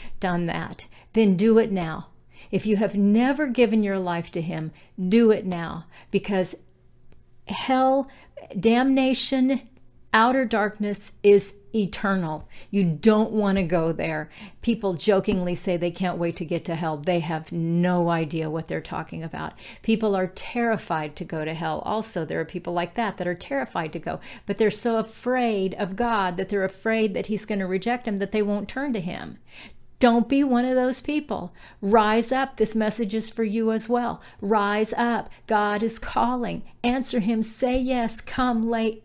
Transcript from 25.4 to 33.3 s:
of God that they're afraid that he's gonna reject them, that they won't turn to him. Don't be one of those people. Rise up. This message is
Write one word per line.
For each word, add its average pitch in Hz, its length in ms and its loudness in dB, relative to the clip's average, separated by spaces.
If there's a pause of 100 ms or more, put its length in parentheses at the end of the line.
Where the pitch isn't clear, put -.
of 190 200 -6
God 202 400 0
that 190 140 -4
they're 202 120 0
afraid 220 520 0
that 175 140 -4
he's 208 180 -4
gonna 196 200 -2
reject 214 380 -2
them, 202 140 -2
that 196 140 -4
they 214 100 2
won't 202 260 -2
turn 277 240 -4
to 214 80 -2
him. 160 380 -8 (600)
Don't 233 300 6
be 277 140 4
one 247 220 2
of 254 100 0
those 254 260 2
people. 233 540 -4 (260)
Rise 214 520 4
up. 269 240 0
This - 180 2
message 214 400 0
is 220 160 -4